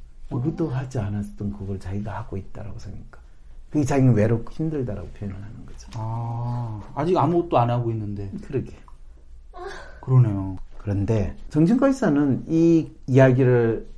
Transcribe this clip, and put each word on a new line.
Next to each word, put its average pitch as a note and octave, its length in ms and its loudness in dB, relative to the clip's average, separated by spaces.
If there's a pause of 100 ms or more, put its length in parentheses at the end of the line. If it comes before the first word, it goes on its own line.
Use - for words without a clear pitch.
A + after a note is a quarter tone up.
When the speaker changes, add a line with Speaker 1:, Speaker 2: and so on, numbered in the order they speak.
(320)
Speaker 1:
누구도 D3+ 380 -2
하지 B2+ 300 -4
않았던 G2+ 580 -4
그걸 G2 220 -6
자기가 G2+ 380 -6
하고 - 200 -8
있다라고 - 420 -10
생각하니까. - 400 -14 (520)
그게 D3+ 140 0
자기는 C3 280 6
외롭고 A2 380 2
힘들다라고 B2 580 -4
표현을 G2 260 -10
하는 G2+ 300 -14
거죠. - 300 -14
Speaker 2:
아, A#2 840 -4 (140)
아직 E3 220 2
아무것도 E3 400 4
안 A#2+ 120 4
하고 A#2+ 220 0
있는데. G#2 380 -6 (140)
Speaker 1:
그러게. C3 280 -4 (1300)
Speaker 2:
그러네요. G2+ 560 4 (200)
Speaker 1:
그런데 G2+ 580 0 (140)
정신과 A#3 380 4
의사는 D3 600 2
이 E3 420 4 (180)
이야기를 B2+ 800 6 (100)